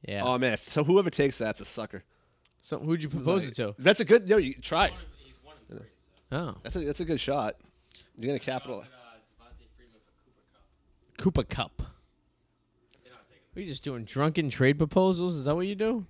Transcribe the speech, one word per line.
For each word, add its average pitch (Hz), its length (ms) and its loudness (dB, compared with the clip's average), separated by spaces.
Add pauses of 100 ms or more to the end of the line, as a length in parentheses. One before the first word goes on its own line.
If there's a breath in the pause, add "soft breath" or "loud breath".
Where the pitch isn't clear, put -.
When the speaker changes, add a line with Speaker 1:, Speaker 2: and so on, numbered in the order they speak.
Speaker 1:
Yeah. 101 160 -4
Speaker 2:
Oh 127 140 2
man, 123 200 0
so - 260 -2
whoever 180 260 4
takes 139 280 0
that's 110 220 -4
a 98 40 -12
sucker. 107 400 -12 (560)
Speaker 1:
So - 180 -8
who'd 160 240 -2
you 151 60 -8
propose 151 360 0
Speaker 2:
Like, 127 80 -8
Speaker 1:
it - 40 -12
to? 104 220 -4
Speaker 2:
that's 175 220 6
a 220 40 2
good. 202 240 6
Yo, 214 80 6
you 135 180 2
try 170 320 0
it. 143 60 -2 (260)
Speaker 3:
He's - 240 -20
one 151 140 -20
in, - 200 -20
he's - 20 -14
one - 0 -
in - 0 -
three, 107 100 -18 (420)
so. 135 60 -4
Speaker 1:
Oh. 147 260 -6
Speaker 2:
That's - 140 -8
a, 180 40 -2
that's 147 200 -4
a 175 40 -2
good 156 160 0
shot. 139 360 -2 (600 loud breath)
You're 113 120 -6
gonna 139 80 -2
Speaker 3:
I - 20 -4
Speaker 2:
capitalize. 123 480 -8
Speaker 3:
offered, - 80 -20 (460)
uh, - 40 -20
Devontae - 320 -20
Freeman - 300 -20
for - 60 -20 (120)
Cooper - 180 -20 (100)
Kupp. - 680 -20
Speaker 1:
Cooper 165 240 0
Kupp. - 400 -6 (1200)
Speaker 3:
They're - 80 -20
not - 140 -20
taking - 160 -20
him. - 120 -20
Speaker 1:
We 190 120 -8
just 139 180 -8
doing 123 200 -6
drunken 147 440 0
trade 135 300 4
proposals? 180 580 2
Is 135 80 -6
that 147 100 2
what 180 120 -2
you 202 80 -4
do? 214 360 -2